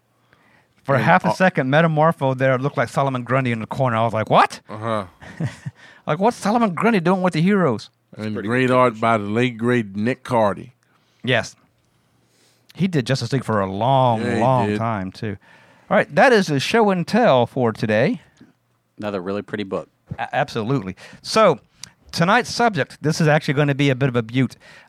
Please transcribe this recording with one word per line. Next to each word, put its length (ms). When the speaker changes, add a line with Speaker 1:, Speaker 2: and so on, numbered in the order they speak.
Speaker 1:
For 120
Speaker 2:
And 100
Speaker 1:
half 200
a 40
Speaker 2:
al- 60
Speaker 1:
second, 360
Metamorpho 680
there 220
looked 200
like 100
Solomon 340
Grundy 300
in 80
the 60
corner. 300
I 80
was 100
like, 160
"What?" 380
Speaker 2:
Uh-huh. 380
Speaker 1:
<laughs> 80
Like, 120
what's 180
Solomon 380
Grundy 240
doing 240
with 120
the 80
heroes? 460
Speaker 2:
And 180
Speaker 3:
Pretty 140
Speaker 2:
great 180
Speaker 3:
good 80
Speaker 2:
art 200
Speaker 3:
picture. 80
Speaker 2:
by 160
the 80
late, 300
great 380
Nick 300
Cardy. 480
Speaker 1:
Yes. 320
He 140
did 180
Justice 260
League 120
for 160
a 100
long, 520
Speaker 2:
Yeah, 120
he 60
Speaker 1:
long 280
Speaker 2:
did. 100
Speaker 1:
time, 340
too. 240
All 80
right, 160
that 200
is 160
the 100
show 320
and 160
tell 400
for 240
today. 520
Speaker 4:
Another 220
really 220
pretty 200
book. 260
Speaker 1:
A-, 160
absolutely. 640
So, 380
tonight's 420
subject, 500
this 180
is 80
actually 260
gonna 200
be 160
a 40
bit 140
of 80
a 60
beaut. 340